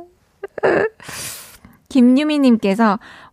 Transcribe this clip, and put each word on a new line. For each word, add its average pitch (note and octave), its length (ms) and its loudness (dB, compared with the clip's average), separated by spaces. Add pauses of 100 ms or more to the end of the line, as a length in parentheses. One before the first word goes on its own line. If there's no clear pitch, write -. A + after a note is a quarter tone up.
(600)
<laughs> - 1300 -6
김유미님께서 B3 1120 2 (340)